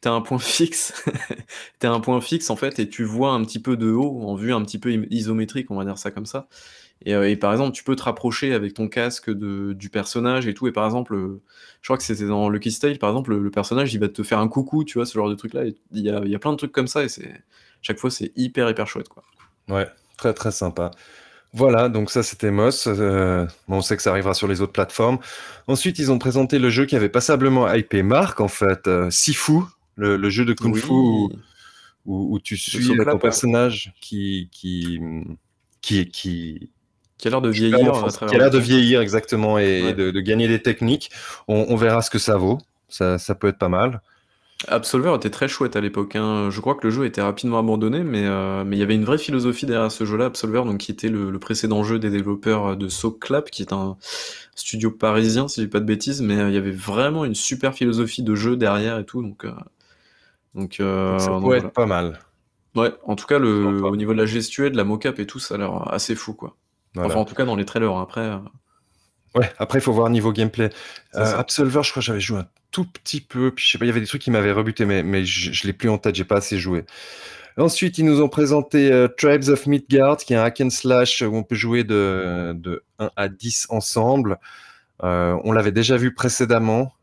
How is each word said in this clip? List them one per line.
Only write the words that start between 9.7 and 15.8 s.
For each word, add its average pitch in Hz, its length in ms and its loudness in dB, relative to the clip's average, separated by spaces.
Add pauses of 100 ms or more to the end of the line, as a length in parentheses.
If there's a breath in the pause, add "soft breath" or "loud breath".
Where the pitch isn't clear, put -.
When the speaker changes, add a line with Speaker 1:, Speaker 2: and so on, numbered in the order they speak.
Speaker 1:
du 98 160 -14
personnage 120 580 -2
et 104 60 -4
tout, 123 140 -4
et 117 40 0
par 107 140 -2
exemple, 117 280 -4
euh, 98 280 -6 (400 soft breath)
je - 60 -18
crois 131 100 0
que 131 60 -6
c'était 104 220 -4
dans 104 240 0
Lucky 104 300 -2
Tale, 143 180 0
par 107 120 0
exemple, 123 220 -2
le, 104 80 0
le 101 120 -4
personnage, 120 420 -2
il 107 60 -4
va 101 100 0
te 107 140 -6
faire 107 160 0
un 110 80 2
coucou, 139 380 -2
tu - 120 -6
vois, 120 80 0
ce 120 80 -12
genre 104 160 0
de 104 60 -2
truc-là, 123 300 -6
et 107 100 -6 (160)